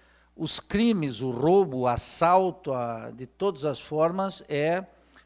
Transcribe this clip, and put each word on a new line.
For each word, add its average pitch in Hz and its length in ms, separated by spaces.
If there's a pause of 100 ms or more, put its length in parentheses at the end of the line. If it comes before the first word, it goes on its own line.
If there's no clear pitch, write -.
(360)
os - 240
crimes, 180 640
o 131 100
roubo, 147 480
o 123 80
assalto, 170 840
a, 117 380
de 120 160
todas 165 400
as 139 140
formas, 175 680
é 165 380 (400)